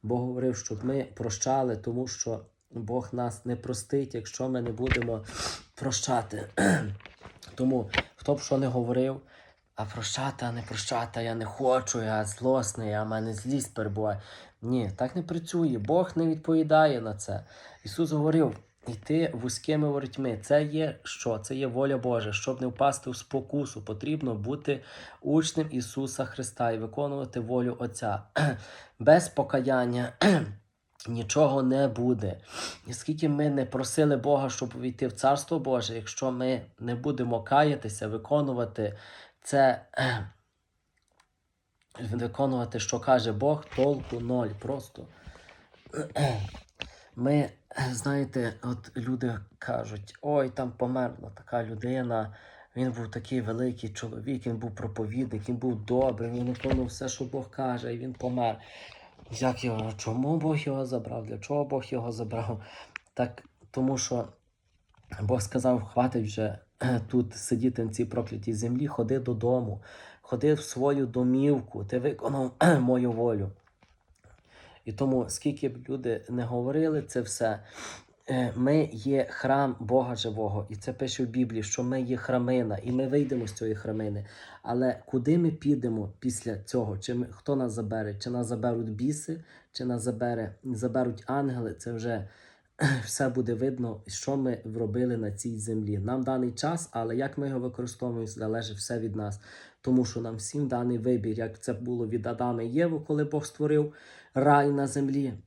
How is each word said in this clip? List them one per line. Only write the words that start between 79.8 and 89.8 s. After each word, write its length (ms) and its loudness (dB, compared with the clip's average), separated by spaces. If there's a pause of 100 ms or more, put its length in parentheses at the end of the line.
живого. 540 -2
І 60 -8
це 180 -8
пише 300 -2
в 40 -2
Біблії, 360 0
що 200 -2
ми 180 0
є 160 0
храмина, 640 2
і 80 -2
ми 160 2
вийдемо 400 2
з 60 -10
цієї 220 -2
храмини. 500 -4 (380)
Але 420 0
куди 320 2
ми 140 4
підемо 680 0
після 380 -4
цього? 400 -2
Чи 160 -6
ми, 180 -2
хто 240 -2
нас 160 0
забере? 440 -2
Чи 140 -8
нас 180 -2
заберуть 440 0
біси, 520 -4 (280)
чи 140 -6